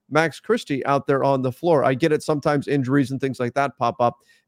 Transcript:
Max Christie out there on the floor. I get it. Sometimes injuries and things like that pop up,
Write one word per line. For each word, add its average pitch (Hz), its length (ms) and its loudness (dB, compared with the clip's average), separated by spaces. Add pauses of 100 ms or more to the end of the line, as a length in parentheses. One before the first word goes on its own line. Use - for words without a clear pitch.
Max 156 320 -2
Christie 180 460 -4
out 139 200 0
there 135 160 0
on 139 200 2
the 127 100 -2
floor. 160 320 2
I 131 100 2
get 151 180 0
it. 151 100 0
Sometimes 147 440 -2
injuries 135 440 0
and 131 100 -6
things 135 180 -4
like 120 160 -4
that 139 220 -2
pop 117 240 -2
up, 120 160 2 (320)